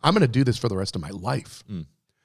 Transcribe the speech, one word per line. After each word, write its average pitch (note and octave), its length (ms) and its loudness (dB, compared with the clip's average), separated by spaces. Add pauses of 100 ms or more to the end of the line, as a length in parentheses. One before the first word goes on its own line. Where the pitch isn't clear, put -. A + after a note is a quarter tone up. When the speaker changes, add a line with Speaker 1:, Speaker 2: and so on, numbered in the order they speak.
Speaker 1:
I'm D#3+ 120 4
gonna G3 140 6
do B2+ 160 2
this B2 140 2
for A#2+ 120 -2
the G2 80 -2
rest F#2+ 180 -4
of F#2 60 -4
my D2 100 -10
life, - 600 -8
Speaker 2:
Mm. E2 140 -8 (400)